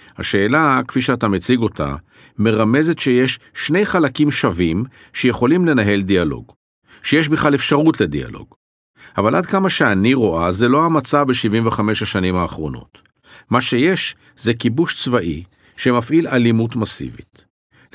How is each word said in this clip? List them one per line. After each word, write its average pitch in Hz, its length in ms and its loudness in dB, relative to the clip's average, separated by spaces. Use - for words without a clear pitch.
השאלה, 131 720 0
כפי 131 120 -2
שאתה 120 280 0
מציג 101 300 0
אותה, 76 380 -4
מרמזת 113 600 2
שיש 127 400 2
שני 190 320 -2
חלקים 151 440 0
שווים 90 540 0
שיכולים 127 520 2
לנהל 104 380 2
דיאלוג, 87 500 -2
שיש 151 260 0
בכלל 147 260 2
אפשרות 151 460 2
לדיאלוג. 71 540 -6
אבל 107 180 2
עד 175 120 0
כמה 190 240 0
שאני 113 440 2
רואה, 90 380 0
זה 113 160 2
לא 147 160 4
המצב 147 440 0
בשבעים 113 380 0
וחמש 107 360 -2
השנים 92 340 -2
האחרונות. 78 680 -8
מה 120 100 2
שיש 147 560 -2
זה 117 180 -2
כיבוש 123 500 -2
צבאי 90 400 -2
שמפעיל 131 520 0
אלימות 117 480 2
מסיבית. - 680 -8